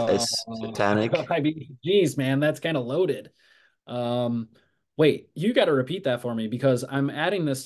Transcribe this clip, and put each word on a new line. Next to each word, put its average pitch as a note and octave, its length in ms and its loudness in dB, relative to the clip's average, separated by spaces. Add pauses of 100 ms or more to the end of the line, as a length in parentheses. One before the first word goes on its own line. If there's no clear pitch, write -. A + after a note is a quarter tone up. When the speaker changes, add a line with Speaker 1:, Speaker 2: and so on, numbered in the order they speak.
Speaker 1:
as - 180 2 (220)
Speaker 2:
Uh, - 120 -10
Speaker 1:
satanic? G#2+ 520 0
Speaker 2:
<laughs> - 180 0
I E3+ 100 2
mean, D#3 440 -4
geez, F3+ 320 4
man, C3+ 240 0
that's D3+ 200 0
kinda D#3+ 200 -2
loaded. C3+ 500 -2 (560)
Um, A#2+ 600 -2 (480)
wait, - 380 4
you G3+ 180 0
gotta C4 200 4
repeat C#3 320 0
that B2 180 0
for A#2+ 120 -4
me A2 140 -4
because B2+ 400 2
I'm C#3 220 -2
adding E3+ 340 -2
this C3+ 220 -2